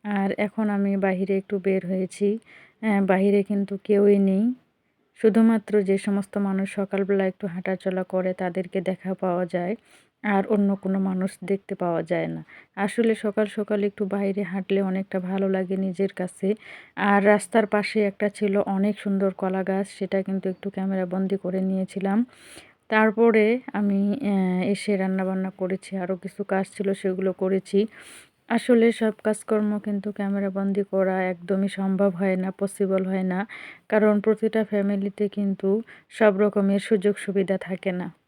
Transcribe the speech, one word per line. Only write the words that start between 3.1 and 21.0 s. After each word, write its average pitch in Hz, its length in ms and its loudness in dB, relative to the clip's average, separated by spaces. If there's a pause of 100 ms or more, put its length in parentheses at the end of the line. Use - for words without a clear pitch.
কিন্তু 202 400 -2
কেউই 202 360 4
নেই, 196 340 2 (680)
শুধুমাত্র 220 600 4
যে 190 160 2
সমস্ত 202 400 -2
মানুষ 196 380 -2
সকালবেলা 196 520 0
একটু 185 200 -6
হাঁটাচলা 185 560 -4
করে 185 300 -2
তাদেরকে 185 480 -4
দেখা 185 320 -4
পাওয়া 185 320 -2
যায়, 175 300 -4 (480)
আর 196 240 2
অন্য 202 280 2
কোনো 190 240 -2
মানুষ 190 320 -2 (140)
দেখতে 196 300 -4
পাওয়া 170 280 -2
যায় 165 240 -2
না। 165 180 -8 (300)
আসলে 220 400 0
সকাল 214 300 -2
সকাল 208 380 -2
একটু 208 220 -2
বাইরে 196 380 -2
হাঁটলে 190 380 -2
অনেকটা 190 380 -2
ভালো 190 300 -2
লাগে 190 280 0
নিজের 190 360 -2
কাছে। 190 420 -4 (400)
আর 202 300 4
রাস্তার 208 420 4
পাশে 208 360 0
একটা 202 260 -2
ছিল 202 280 -2
অনেক 202 420 0
সুন্দর 196 340 0
কলা 190 300 -4
গাছ, 190 240 -2
সেটা 190 340 -4
কিন্তু 190 280 -4
একটু 185 200 -8
ক্যামেরা 190 360 -2